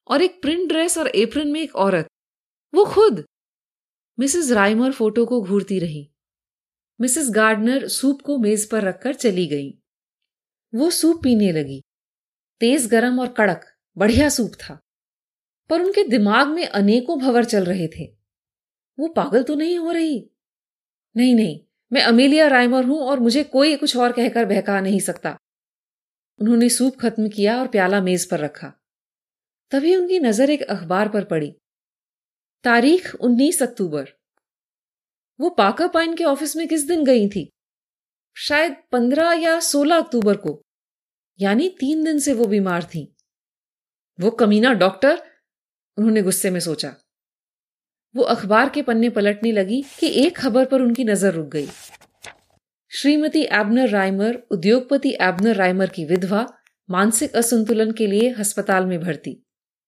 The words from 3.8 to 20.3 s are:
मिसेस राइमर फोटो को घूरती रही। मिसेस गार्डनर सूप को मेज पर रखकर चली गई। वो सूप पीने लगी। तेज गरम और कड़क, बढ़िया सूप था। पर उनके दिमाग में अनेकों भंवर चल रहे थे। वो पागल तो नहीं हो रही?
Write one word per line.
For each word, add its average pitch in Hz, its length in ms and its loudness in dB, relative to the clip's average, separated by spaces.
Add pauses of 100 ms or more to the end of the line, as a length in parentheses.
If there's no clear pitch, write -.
मिसेस 277 320 0
राइमर 220 400 2
फोटो 226 340 0
को 240 160 -2
घूरती 196 380 -2
रही। 151 320 -10 (880)
मिसेस 254 280 -2
गार्डनर 220 580 0
सूप 277 340 -2
को 285 160 -4
मेज 214 320 0
पर 214 140 -2
रखकर 196 300 -4
चली 185 340 -2
गई। 143 320 -6 (960)
वो 285 140 2
सूप 330 340 0
पीने 214 280 2
लगी। 139 320 -6 (760)
तेज 247 280 2
गरम 240 320 0
और 247 80 -4
कड़क, 208 500 -2 (200)
बढ़िया 226 320 4
सूप 233 240 -2
था। - 280 -20 (880)
पर 330 120 0
उनके 392 220 2
दिमाग 226 440 2
में 311 200 -4
अनेकों 240 520 0
भंवर 240 240 2
चल 214 200 0
रहे 180 240 -4
थे। 160 180 -12 (960)
वो 302 80 -4
पागल 262 360 0
तो 302 120 -6
नहीं 330 220 -4
हो 339 140 -6
रही? 320 380 -4 (880)